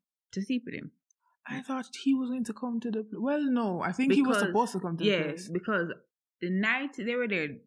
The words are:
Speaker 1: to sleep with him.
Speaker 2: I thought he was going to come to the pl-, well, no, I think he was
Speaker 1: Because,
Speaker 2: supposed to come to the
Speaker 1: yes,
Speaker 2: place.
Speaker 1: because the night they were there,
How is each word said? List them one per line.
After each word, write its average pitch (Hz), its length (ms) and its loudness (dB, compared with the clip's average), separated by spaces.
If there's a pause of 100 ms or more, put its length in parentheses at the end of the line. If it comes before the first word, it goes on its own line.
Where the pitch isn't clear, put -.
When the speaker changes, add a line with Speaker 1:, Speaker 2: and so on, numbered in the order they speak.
(320)
Speaker 1:
to 190 100 -6
sleep 233 240 -2
with - 80 -8
him. - 160 -12 (560)
Speaker 2:
I 262 160 -8
thought 262 240 -6 (160)
he 269 120 4
was 254 160 0
going 254 140 -2
to 220 80 -4
come 233 280 -4
to 240 100 -4
the 220 140 -2
pl-, 214 180 -8
well, 294 200 0
no, 233 400 2
I 175 100 0
think 269 200 2
he 294 100 8
was 254 160 4
Speaker 1:
Because, 202 100 4
Speaker 2:
supposed 214 240 2
to 190 80 -2
come 170 180 -2
to 170 60 0
the 208 60 6
Speaker 1:
yes, 170 220 2
Speaker 2:
place. 175 180 -10
Speaker 1:
because 180 420 0 (480)
the 180 100 -2
night 233 480 0
they 240 180 -2
were 247 120 0
there, 165 200 0 (180)